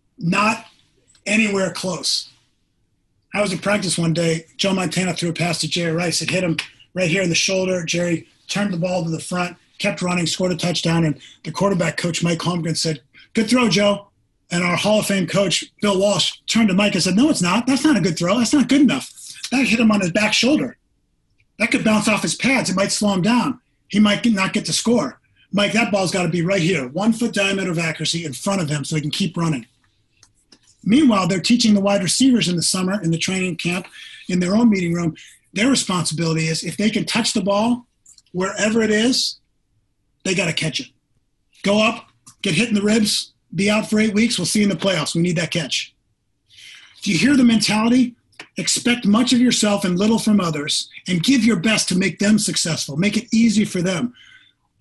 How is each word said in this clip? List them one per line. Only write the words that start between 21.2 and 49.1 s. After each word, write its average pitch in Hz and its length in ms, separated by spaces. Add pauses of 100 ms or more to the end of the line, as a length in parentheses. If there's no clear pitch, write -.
That - 140
could 170 120
bounce 214 220
off 208 160
his 170 140
pads. 233 340
It 185 60
might 202 160
slow 202 220
him 180 80
down. 233 360 (300)
He 202 100
might 208 280
not 190 260
get 190 140
to 160 60
score. 226 460 (340)
Mike, 196 200
that 220 180
ball's 190 220
gotta 180 160
be 170 140
right 185 200
here, 156 260
one 196 240
foot 220 200
diameter 196 400
of 160 80
accuracy 160 440
in 143 80
front 196 280
of 156 80
him 147 160
so 160 100
he 151 80
can 151 80
keep - 260
running." 160 300 (1200)
Meanwhile, 208 420
they're 185 120
teaching 226 340
the 202 60
wide 196 220
receivers 233 460
in 180 80
the 160 60
summer, 185 400
in 165 80
the 160 80
training 185 380
camp, 180 300 (420)
in 180 120
their 180 140
own 240 140
meeting 185 240
room, 170 240 (380)
their 226 160
responsibility 160 800
is 160 140
if 165 140
they 214 140
can 180 160
touch 220 260
the 214 80
ball 208 460 (460)
wherever 202 500
it 214 80
is, 226 460 (880)
they 190 100
gotta 165 180
catch 156 280
it. - 80 (720)
Go 208 180
up, 214 280 (340)
get 190 120
hit 220 140
in 208 60
the 196 80
ribs, 214 500 (220)
be 196 160
out 214 180
for 214 120
eight 220 140
weeks. 226 220
We'll 175 100
see - 140
you 208 40
in 196 60
the 180 60
playoffs. 175 380
We 170 80
need 175 140
that 170 160
catch. - 420 (1080)
Do 202 100
you 160 60
hear 262 180
the 254 80
mentality? 226 720 (420)
Expect 240 500
much 240 260